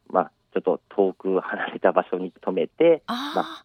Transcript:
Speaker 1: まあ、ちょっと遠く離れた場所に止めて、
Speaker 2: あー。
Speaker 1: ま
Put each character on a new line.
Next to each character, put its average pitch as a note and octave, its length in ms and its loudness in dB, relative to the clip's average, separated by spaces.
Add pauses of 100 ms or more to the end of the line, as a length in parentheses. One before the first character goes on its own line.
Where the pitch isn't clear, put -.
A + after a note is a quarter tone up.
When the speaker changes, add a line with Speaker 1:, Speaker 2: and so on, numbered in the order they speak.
Speaker 1:
ま - 120 2
あ、 - 120 -4 (220)
ち - 20 0
ょ F#2 40 0
っ - 20 -14
と - 260 0
遠 F#2+ 240 2
く F#2+ 280 -2
離 - 260 -6
れ - 120 -10
た F#2 140 4
場 F2 180 2
所 F#2 60 -4
に F#2 240 -6
止 F#2+ 120 -6
め E2 160 -2
て、 D#3+ 380 4
Speaker 2:
あ C4 280 -8
ー。 - 20 0
Speaker 1:
ま - 80 0 (200)